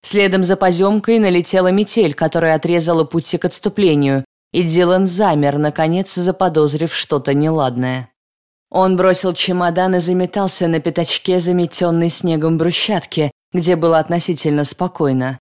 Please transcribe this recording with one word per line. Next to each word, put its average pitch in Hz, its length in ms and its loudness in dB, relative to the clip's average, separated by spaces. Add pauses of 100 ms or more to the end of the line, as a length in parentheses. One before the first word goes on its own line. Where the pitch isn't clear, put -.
Следом 190 420 2
за 185 120 2
поземкой 196 600 2
налетела 185 500 2
метель, 196 460 2
которая 160 400 2
отрезала 165 500 0
пути 165 340 -4
к - 60 -4
отступлению, 147 800 0 (280)
и 180 100 0
Дилан 180 440 2
замер, 156 520 0
наконец 160 560 -2
заподозрив 160 800 0
что-то 143 400 -2
неладное. 127 800 -2 (640)
Он 185 220 2
бросил 185 380 2
чемодан 180 600 0
и 180 40 2
заметался 180 680 -2
на 165 140 0
пятачке, 170 600 -2
заметенной 170 680 0
снегом 165 480 -2
брусчатки, 160 760 -2 (220)
где 175 240 0
было 165 220 2
относительно 156 680 -2
спокойно. 131 760 -4